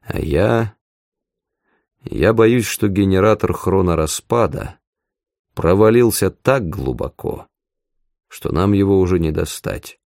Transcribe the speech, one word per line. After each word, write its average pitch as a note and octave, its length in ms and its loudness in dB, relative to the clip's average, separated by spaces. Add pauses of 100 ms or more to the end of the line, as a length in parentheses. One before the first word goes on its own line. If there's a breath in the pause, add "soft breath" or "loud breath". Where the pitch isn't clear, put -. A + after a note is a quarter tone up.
А - 180 -8
я... A2+ 540 0 (1300)
я F2+ 300 0
боюсь, A2+ 320 4
что - 220 -4
генератор G2 680 2
хронораспада F2+ 1300 -2 (720)
провалился G#2+ 800 2
так C3 360 -2
глубоко, - 800 -8 (800)
что - 240 -10
нам F#2+ 200 0
его G2 280 2
уже F2+ 200 2
не D#2+ 120 0
достать. - 760 -8